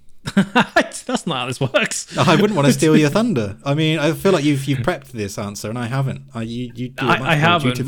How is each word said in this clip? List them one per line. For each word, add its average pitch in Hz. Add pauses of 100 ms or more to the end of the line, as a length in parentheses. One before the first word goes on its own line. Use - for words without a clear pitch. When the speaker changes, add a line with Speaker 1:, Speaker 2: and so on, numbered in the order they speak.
Speaker 1:
<laughs> -
That's -
not 160
how 120
this 131
works. -
Speaker 2:
I 160
wouldn't 208
wanna 143
steal 156
Speaker 1:
<laughs> 156
Speaker 2:
your 147
thunder. 143
I 139
mean, 156
I 151
feel 165
like 151
you've, 139
you've 135
prepped 147
this 104
answer, 104
and 117
I 120
haven't. 135 (120)
I, 117
you, 120
you 123
do -
it -
Speaker 1:
I, 170
Speaker 2:
much -
Speaker 1:
I 131
Speaker 2:
more 165
Speaker 1:
haven't, 156
Speaker 2:
dutifully. 127